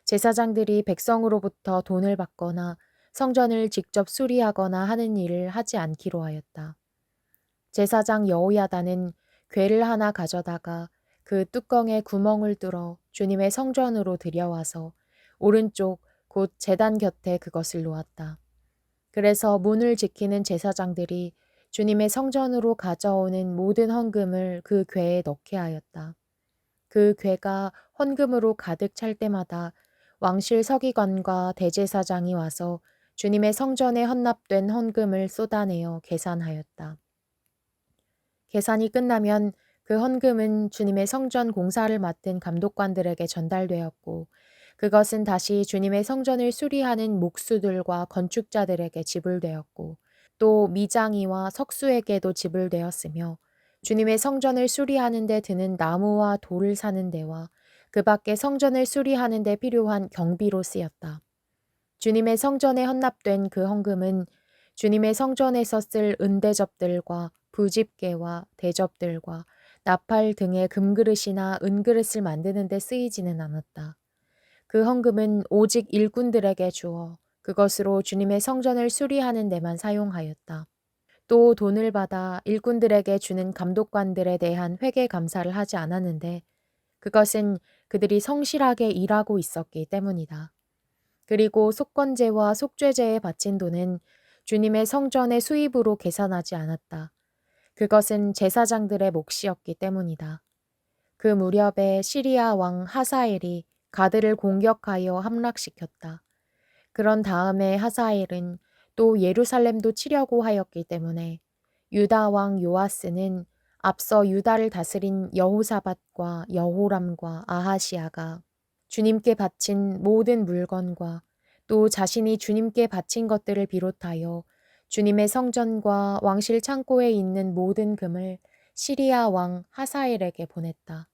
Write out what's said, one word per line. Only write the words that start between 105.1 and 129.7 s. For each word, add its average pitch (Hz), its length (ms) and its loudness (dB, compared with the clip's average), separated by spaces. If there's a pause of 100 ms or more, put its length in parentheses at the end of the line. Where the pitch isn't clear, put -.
함락시켰다. 208 1040 -8 (680)
그런 214 320 2
다음에 190 520 2
하사엘은 196 840 -2 (360)
또 226 240 6
예루살렘도 220 720 4
치려고 254 520 0
하였기 196 420 -2
때문에 165 540 -6 (520)
유다 208 380 4
왕 196 320 0
요아스는 185 840 -2 (340)
앞서 202 480 2
유다를 220 420 2
다스린 190 640 -4
여호사밧과 185 1200 -2
여호람과 175 920 -2
아하시아가 175 960 -4 (460)
주님께 220 480 2
바친 196 640 -2
모든 220 440 4
물건과 175 800 -4 (440)
또 214 220 4
자신이 220 480 0
주님께 220 500 0
바친 220 400 -4
것들을 202 380 0
비롯하여 170 800 -6 (440)
주님의 208 400 2
성전과 220 960 0
왕실 208 400 2
창고에 254 500 2
있는 190 420 0
모든 196 420 0
금을 185 420 -6 (380)
시리아 262 540 2
왕 180 400 -2
하사엘에게 240 760 -4